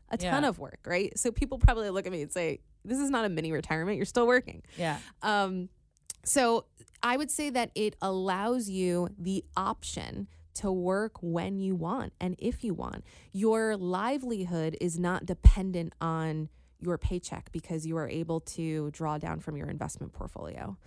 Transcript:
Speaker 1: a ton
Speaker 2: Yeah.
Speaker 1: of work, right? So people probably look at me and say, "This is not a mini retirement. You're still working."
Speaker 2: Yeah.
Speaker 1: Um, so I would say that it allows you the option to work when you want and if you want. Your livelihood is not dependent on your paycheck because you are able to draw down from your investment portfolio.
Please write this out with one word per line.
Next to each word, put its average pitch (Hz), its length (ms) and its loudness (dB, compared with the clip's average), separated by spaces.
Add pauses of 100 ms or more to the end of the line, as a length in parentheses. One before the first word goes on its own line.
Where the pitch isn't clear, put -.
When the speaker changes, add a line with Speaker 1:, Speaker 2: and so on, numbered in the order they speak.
Speaker 1:
a 233 80 -2
ton 226 280 0
Speaker 2:
Yeah. 269 40 4
Speaker 1:
of 175 100 -2
work, - 280 -14
right? 180 320 0
So 247 120 0
people 262 280 -2
probably 226 320 6
look 185 160 -2
at 180 60 -4
me 165 100 -4
and 147 100 -8
say, 165 280 -2 (220)
"This 233 160 -2
is 277 120 0
not 233 160 2
a - 20 0
mini 160 240 -2
retirement. 160 460 -2
You're 202 80 -2
still 240 200 2
working." 247 360 2 (160)
Speaker 2:
Yeah. 160 180 -2 (240)
Speaker 1:
Um, 190 480 0 (560)
so 233 400 4 (380)
I 240 160 2
would 294 120 -2
say 294 200 -2
that 240 240 -2
it 214 260 -2
allows 196 680 -2
you 180 380 0 (100)
the 190 260 -2 (140)
option 196 680 -4 (280)
to 196 180 -2
work 190 500 0
when 180 360 -2
you 190 160 0
want 180 460 -4
and 180 180 -2
if - 260 -4
you 220 100 -2
want. - 300 -8 (280)
Your 220 440 2
livelihood 185 1040 -2
is 165 180 -2
not 180 260 0
dependent 175 760 8
on 160 480 -2 (340)
your 170 160 0
paycheck - 540 -4
because 160 340 -4
you 160 100 -2
are 156 120 -2
able 165 320 -2
to 156 500 -4
draw 151 280 -2
down 160 200 -4
from 160 180 -8
your 147 120 -6
investment - 440 -8
portfolio. - 640 -10 (100)